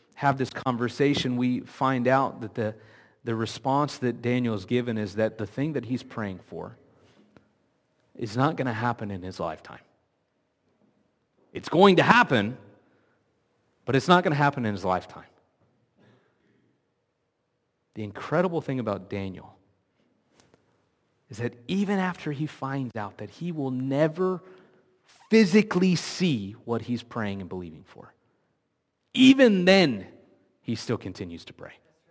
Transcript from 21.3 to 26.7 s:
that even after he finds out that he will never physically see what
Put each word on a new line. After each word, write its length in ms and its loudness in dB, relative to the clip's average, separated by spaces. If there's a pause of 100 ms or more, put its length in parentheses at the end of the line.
that 140 -6 (140)
even 320 0
after 320 -4
he 140 -4
finds 500 -8
out 220 -10
that 120 -12
he 220 -10
will 200 -6
never 720 0 (880)
physically 640 6
see 600 -2 (100)
what 200 -4